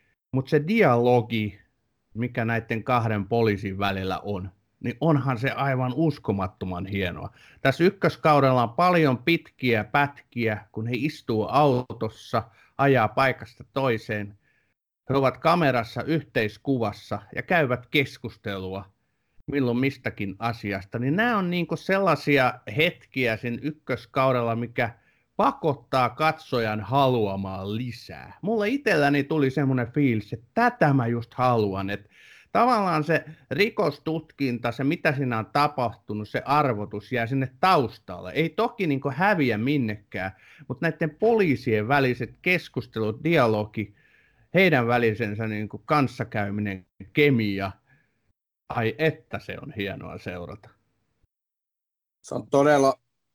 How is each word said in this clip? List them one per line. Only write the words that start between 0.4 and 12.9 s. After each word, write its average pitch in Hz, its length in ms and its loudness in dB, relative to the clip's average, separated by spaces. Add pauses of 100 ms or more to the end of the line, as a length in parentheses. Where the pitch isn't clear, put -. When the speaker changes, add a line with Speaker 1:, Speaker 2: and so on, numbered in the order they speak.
Speaker 1:
se 151 200 0
dialogi, 120 920 2 (540)
mikä 120 300 -4
näitten 113 400 -2
kahden 110 440 0
poliisin 104 500 0
välillä 95 400 -4
on, 98 320 -8 (300)
niin 117 200 -6
onhan 139 380 2
se 127 120 -2
aivan 127 460 -2
uskomattoman 98 920 -4
hienoa. 95 440 -6 (300)
Tässä 139 240 2
ykköskaudella 143 760 4
on 113 120 -2
paljon 170 440 2
pitkiä 123 680 -2
pätkiä, 120 880 -2
kun 113 140 -8
he 120 100 -4
istuu 110 520 -4
autossa, 123 920 0 (360)
ajaa 131 300 4